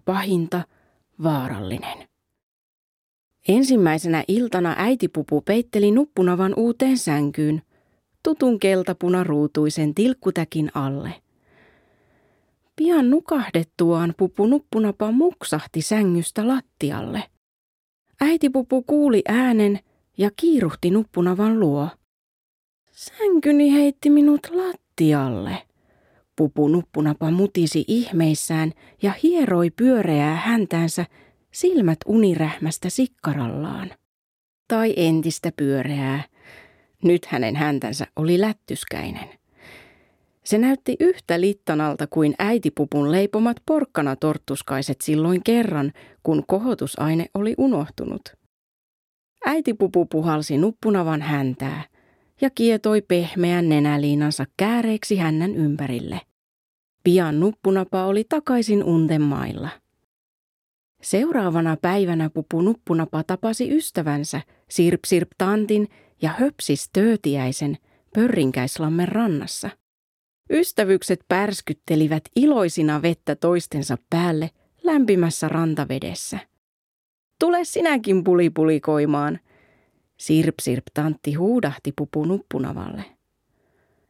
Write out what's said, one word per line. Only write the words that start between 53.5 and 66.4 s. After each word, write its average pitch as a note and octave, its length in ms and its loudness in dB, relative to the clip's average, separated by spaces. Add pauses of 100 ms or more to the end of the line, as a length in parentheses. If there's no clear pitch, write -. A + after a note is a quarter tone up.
nenäliinansa D3 760 0 (120)
kääreeksi A3 600 -2
hännän E3 380 0
ympärille. D3 680 -4 (840)
Pian E3+ 360 4
Nuppunapa F#3+ 640 0
oli G3+ 240 0
takaisin A#3 560 0
unten D#3+ 380 2
mailla. C#3 460 -4 (1300)
Seuraavana F#3+ 800 0
päivänä F3 480 0
Pupu D#3+ 300 -4
Nuppunapa E3 640 -2
tapasi A3+ 540 -4
ystävänsä D3+ 640 -4 (300)
Sirp E3+ 360 2
Sirp F3 220 0 (100)
Tantin G#3 500 0 (340)
ja D#3 160 0
Höpsis A#3+ 540 -4